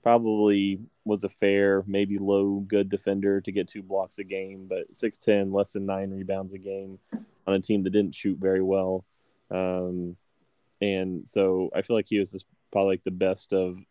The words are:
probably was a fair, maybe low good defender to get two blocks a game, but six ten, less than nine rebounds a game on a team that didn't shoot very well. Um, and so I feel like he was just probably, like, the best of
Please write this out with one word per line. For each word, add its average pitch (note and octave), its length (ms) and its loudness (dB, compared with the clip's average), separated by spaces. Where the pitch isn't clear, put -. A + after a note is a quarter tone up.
probably G#2 760 4
was G#2 220 -2
a F#2+ 40 -4
fair, G2 560 4
maybe G2+ 320 0
low G2 440 2
good G2+ 260 0
defender G2 540 0
to G2 100 -8
get F#2+ 160 -2
two G2+ 160 -16
blocks F#2+ 340 -4
a G2+ 60 -10
game, F#2+ 420 -10
but F#2 300 -8
six - 220 -4
ten, G2+ 340 2
less G2 220 0
than G2 120 -6
nine G2 240 -4
rebounds F#2+ 440 -6
a G2 40 -14
game F#2+ 400 -12
on G2 100 0
a F#2+ 40 4
team G2+ 240 0
that F#2+ 60 0
didn't G2 260 2
shoot G2 220 -2
very F#2+ 240 2
well. F#2+ 420 0
Um, F2+ 640 -4
and F#2+ 500 -4
so F#2 460 2
I F#2+ 60 0
feel A2+ 160 0
like G#2 100 -2
he G#2+ 120 0
was F#2 120 -2
just F#2+ 140 -14
probably, G2 220 2
like, F2+ 100 -4
the F#2+ 80 -4
best F#2 400 -2
of F#2 260 0